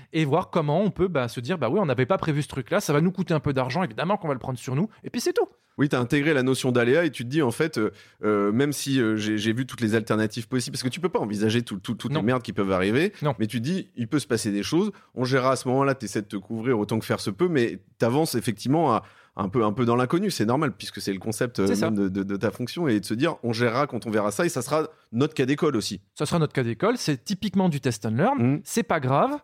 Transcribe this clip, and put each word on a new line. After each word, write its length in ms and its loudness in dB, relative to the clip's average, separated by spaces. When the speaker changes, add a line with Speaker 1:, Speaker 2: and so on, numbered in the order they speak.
Speaker 1:
et 140 0
voir 240 0
comment 320 2
on 80 0
peut, 180 0
bah, 200 0
se 120 -10
dire, « 180 -4
Bah 120 0
oui, 100 0
on 60 0
n'avait 200 2
pas 120 2
prévu 240 0
ce 60 -12
truc-là, 320 -2
ça 120 0
va 80 4
nous 120 4
coûter 200 -4
un 80 2
peu 140 0
d'argent, 280 0
évidemment 360 -2
qu'on 100 -6
va 60 0
le 60 -6
prendre 180 -6
sur 180 -6
nous. » 140 0
Et 60 -12
puis 120 -4
c'est 100 0
tout. 160 0
Speaker 2:
Oui, 100 4
t'as 120 0
intégré 340 2
la 80 4
notion 280 2
d'aléa 360 4
et 40 -2
tu 140 -8
te 60 -8
dis, 100 0
en 100 2
fait, 280 -2
euh, 140 2
euh, 280 2
même 220 2
si, 260 0
euh, 160 2
j'ai, 220 -2
j'ai 160 0
vu 100 -4
toutes 160 -12
les 140 2
alternatives 520 0
possibles, 280 -4
parce 80 -6
que 80 -2
tu 100 -6
peux 80 0
pas 120 -2
envisager 420 0
tout, 160 -8
tout, 160 -6
toutes 180 -6
Speaker 1:
Non. 80 0
Speaker 2:
les 60 0
merdes 160 2
qui 100 -8
peuvent 200 0
arriver, 500 2
Speaker 1:
Non. 160 0
Speaker 2:
mais 80 0
tu 120 -6
te 60 -4
dis, 320 -4
il 100 -4
peut 120 0
se 80 -4
passer 260 0
des 100 0
choses, 300 0
on 100 -4
gérera 280 2
à 40 0
ce 120 -8
moment-là, 260 2
t'essaies 260 -4
de 60 -6
te 100 -8
couvrir 420 -2
autant 200 0
que 80 -4
faire 140 -2
se 100 -4
peut, 180 2
mais 320 0
t'avances 360 2
effectivement 580 0
à, 100 2
un 140 -2
peu, 160 2
un 80 2
peu 140 0
dans 100 4
l'inconnu, 340 0
c'est 140 -2
normal, 320 0
puisque 240 -12
c'est 140 -4
le 40 -8
concept, 420 -4
euh, 60 4
Speaker 1:
C'est 100 2
ça. 140 0
Speaker 2:
même 80 0
de, 120 2
de, 120 -2
de 140 -4
ta 140 -2
fonction, 360 -4
et 140 2
de 60 -4
se 80 -4
dire, 280 0
on 120 -2
gérera 320 2
quand 200 -6
on 40 -4
verra 200 2
ça, 140 0
et 60 0
ça 100 -4
sera 280 0
notre 220 0
cas 140 0
d'école 300 2
aussi. 260 -4
Speaker 1:
Ça 120 -4
sera 120 0
notre 140 0
cas 120 0
d'école, 340 0
c'est 260 -2
typiquement 460 0
du 100 -2
test 240 -2
and 60 -2
learn, 460 2
Speaker 2:
Mm. 60 -6
Speaker 1:
c'est 200 -2
pas 180 -2
grave, 440 2